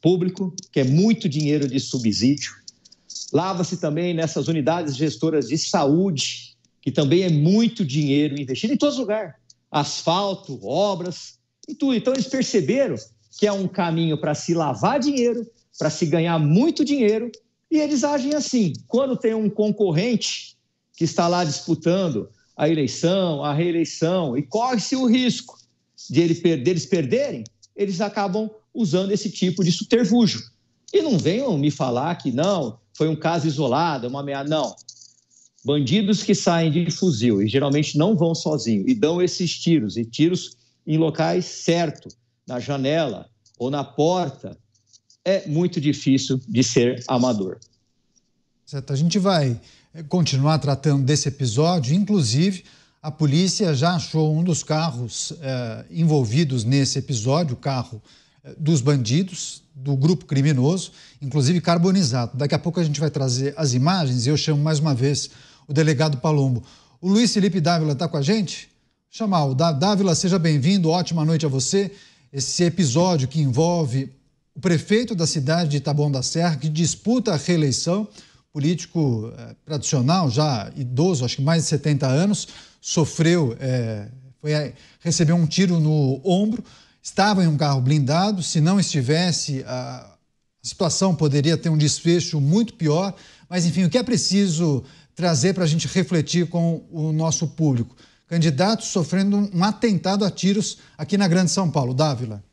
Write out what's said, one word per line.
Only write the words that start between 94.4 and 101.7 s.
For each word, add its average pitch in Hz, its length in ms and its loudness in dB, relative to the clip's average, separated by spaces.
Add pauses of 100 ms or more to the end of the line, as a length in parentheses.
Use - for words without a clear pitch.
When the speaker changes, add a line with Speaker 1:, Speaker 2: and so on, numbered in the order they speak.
Speaker 2:
trazer 170 380 2
pra 185 120 0
gente 156 220 0
refletir 175 600 0
com 170 440 -2
o 156 200 -4
nosso 156 360 0
público? 139 480 0 (320)
Candidatos 170 600 2
sofrendo 196 500 0 (160)
um 175 100 2
atentado 202 640 0
a 180 60 0
tiros - 480 0 (180)
aqui 151 180 -4
na 202 120 2
Grande 175 240 4
São 185 180 0